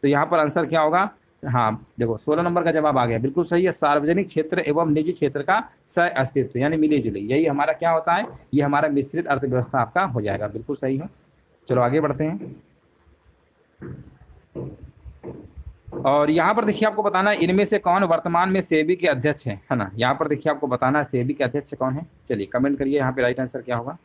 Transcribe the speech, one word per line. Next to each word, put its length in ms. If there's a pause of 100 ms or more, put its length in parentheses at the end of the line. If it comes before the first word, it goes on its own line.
तो 60
यहाँ 180
पर 120
आंसर 280
क्या 140
होगा? 300 (320)
हाँ, 440 (120)
देखो, 180
सोलह 260
नंबर 220
का 80
जवाब 260
आ 80
गया, 120
बिल्कुल 260
सही 200
है। 80
सार्वजनिक 540
क्षेत्र 340
एवं 300
निजी 220
क्षेत्र 300
का 200 (260)
सह 280
अस्तित्व, 420
यानी 180
मिली 240
जुली, 220
यही 240
हमारा 280
क्या 160
होता 240
है, 120 (280)
ये 80
हमारा 280
मिश्रित 360
अर्थव्यवस्था 540
आपका 240
हो 160
जाएगा, 280
बिल्कुल 280
सही 200
है। 120 (600)
चलो 140
आगे 180
बढ़ते 240
हैं। 300 (3500)
और 260
यहाँ 240
पर 100
देखिए, 240
आपको 140
बताना 280
है, 80
इनमें 280
से 140
कौन 240
वर्तमान 460
में 120
सेबी 340
के 120
अध्यक्ष 380
हैं, 160
है 140
ना। 200
यहाँ 180
पर 140
देखिए, 240
आपको 140
बताना 320
है 80
सेबी 280
के 100
अध्यक्ष 300
कौन 200
है। 100 (220)
चलिए 220
comment 300
करिए, 180
यहाँ 160
पे 100
right 180
answer 220
क्या 140
होगा। 280